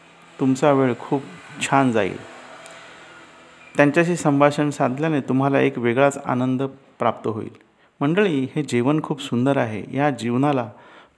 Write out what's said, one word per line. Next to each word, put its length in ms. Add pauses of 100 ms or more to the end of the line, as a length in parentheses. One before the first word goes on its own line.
(400)
तुमचा 320
वेळ 280
खूप 220 (400)
छान 300
जाईल. 260 (1600)
त्यांच्याशी 380
संभाषण 540
साधल्याने 520
तुम्हाला 380
एक 180
वेगळाच 400
आनंद 460 (360)
प्राप्त 280
होईल. 220 (520)
मंडळी, 540
हे 80
जीवन 400
खूप 180
सुंदर 360
आहे, 400
या 120
जीवनाला 640 (460)